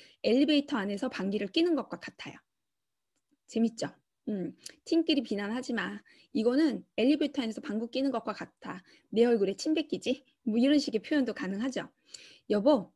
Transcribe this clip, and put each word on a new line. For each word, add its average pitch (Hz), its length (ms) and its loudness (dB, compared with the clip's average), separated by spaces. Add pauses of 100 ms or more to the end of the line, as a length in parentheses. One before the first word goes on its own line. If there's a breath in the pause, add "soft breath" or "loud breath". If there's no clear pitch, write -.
(240 soft breath)
엘리베이터 277 540 4
안에서 202 320 -4
방귀를 196 380 -4
뀌는 330 260 2
것과 233 260 -4
같아요. - 360 -14 (1120)
재밌죠? 226 400 0 (400)
음, 185 280 -4 (300 loud breath)
팀끼리 320 380 2
비난하지 220 500 -6
마. 202 260 -4 (340 soft breath)
이거는 240 520 2 (100)
엘리베이터 285 460 2
안에서 220 200 -6
방귀 220 280 -6
뀌는 269 220 -2
것과 226 220 -4
같아. - 500 -14 (260 soft breath)
내 226 160 4
얼굴에 196 300 2
침 311 180 -2
뱉기지? 277 500 -4 (200)
뭐 220 160 0
이런 277 180 4
식의 247 240 -2
표현도 269 320 0
가능하죠. 202 560 -6 (600 loud breath)
여보, 208 440 4